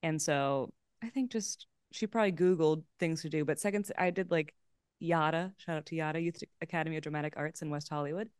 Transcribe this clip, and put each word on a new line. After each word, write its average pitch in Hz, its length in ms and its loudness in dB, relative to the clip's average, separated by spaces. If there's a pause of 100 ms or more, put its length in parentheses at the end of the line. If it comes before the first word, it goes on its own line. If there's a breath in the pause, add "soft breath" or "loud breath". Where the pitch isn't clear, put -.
And 156 180 0
so 139 520 2 (300)
I 226 60 -6
think 254 220 -2
just, - 360 -6 (260)
she - 140 -4
probably 208 260 2
Googled 160 500 4 (160)
things 160 240 0
to 165 60 -6
do, 151 160 2
but 147 160 0
second, 202 360 0
I 180 140 4
did, 180 200 -2
like, 160 240 0 (440)
yada, 165 580 2
shout 170 200 -6
out 151 100 -6
to 165 100 -8
yada, 156 240 -2
Youth 170 220 -2 (180)
Academy 160 360 -2
of 156 60 -4
Dramatic 151 340 -4
Arts 151 260 -6
in 156 80 -4
West 147 180 -4
Hollywood. 151 400 -4 (120)